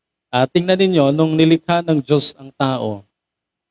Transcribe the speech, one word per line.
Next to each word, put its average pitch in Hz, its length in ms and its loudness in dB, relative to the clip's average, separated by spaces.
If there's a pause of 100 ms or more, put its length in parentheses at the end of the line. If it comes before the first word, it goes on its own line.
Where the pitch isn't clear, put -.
(280)
Ah, 127 160 0
tingnan 180 320 -2
ninyo, 180 400 2
nung 160 160 0
nilikha 160 500 2
ng 156 220 -2
Diyos - 320 -2
ang 135 160 -20
tao, 117 500 -4 (680)